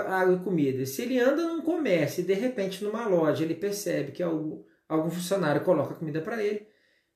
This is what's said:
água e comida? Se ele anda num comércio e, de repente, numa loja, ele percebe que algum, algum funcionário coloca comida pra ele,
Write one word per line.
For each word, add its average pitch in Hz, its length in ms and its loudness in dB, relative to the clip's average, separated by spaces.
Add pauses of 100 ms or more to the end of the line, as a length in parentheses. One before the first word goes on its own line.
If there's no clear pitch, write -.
(100)
água 185 240 4
e 180 100 -2
comida? 139 400 0
Se 131 180 -6
ele 254 160 0
anda 294 280 4
num 330 160 -4
comércio 220 600 0
e, - 20 -2
de 185 100 2
repente, 196 480 -2
numa 220 240 -4
loja, 160 380 4
ele 165 100 -2
percebe 170 560 -4
que - 120 -6
algum, 156 420 -4 (240)
algum 160 220 0
funcionário 160 520 0
coloca 151 320 2
comida 151 260 -6
pra 220 220 -6
ele, 208 240 -2 (500)